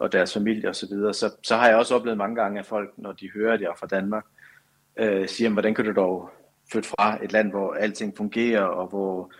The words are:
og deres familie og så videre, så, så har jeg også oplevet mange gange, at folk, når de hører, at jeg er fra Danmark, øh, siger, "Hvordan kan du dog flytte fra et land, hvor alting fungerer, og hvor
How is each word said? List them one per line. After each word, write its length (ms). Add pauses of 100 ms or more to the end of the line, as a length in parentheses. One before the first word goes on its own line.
og 100
deres 220
familie 360
og 60
så 120
videre, 260
så, 160 (140)
så 120
har 120
jeg 100
også 180
oplevet 220
mange 180
gange, 240
at 60
folk, 320
når 140
de 220
hører, 200
at 80
jeg 60
er 120
fra 80
Danmark, 380 (720)
øh, 280
siger, 220
"Hvordan 260
kan 100
du 60
dog 380 (420)
flytte 180
fra 340
et 80
land, 200
hvor 220
alting 440
fungerer, 460
og 240
hvor 520